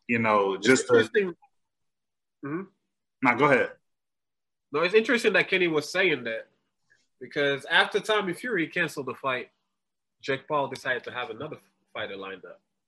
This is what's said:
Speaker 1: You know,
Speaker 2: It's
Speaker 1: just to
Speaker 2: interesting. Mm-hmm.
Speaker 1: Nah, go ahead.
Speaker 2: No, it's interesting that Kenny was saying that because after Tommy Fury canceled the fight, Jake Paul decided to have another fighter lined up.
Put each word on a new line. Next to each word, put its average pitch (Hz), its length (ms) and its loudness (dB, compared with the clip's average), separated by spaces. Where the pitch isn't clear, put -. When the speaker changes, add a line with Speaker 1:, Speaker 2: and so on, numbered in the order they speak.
Speaker 1:
You 120 100 0
know, 104 360 2
Speaker 2:
It's 95 120 -4
Speaker 1:
just 127 220 4
to - 80 4
Speaker 2:
interesting. 208 400 2
Mm-hmm. 156 180 -8
Speaker 1:
Nah, 123 140 4
go 135 100 2
ahead. 120 240 4
Speaker 2:
No, 147 80 -2
it's 180 160 2
interesting 226 380 2
that 180 140 2
Kenny 185 200 2
was 151 240 -2
saying 165 320 0
that 113 240 -8
because 139 480 -2
after 196 300 2
Tommy 202 340 0
Fury 180 340 -4
canceled 151 380 -4
the - 80 -8
fight, 127 380 -6
Jake 135 240 -4
Paul 143 200 0
decided 123 360 -6
to 117 80 -12
have 120 180 -8
another 127 280 -12
fighter 104 220 -8
lined 95 280 -12
up. - 160 -18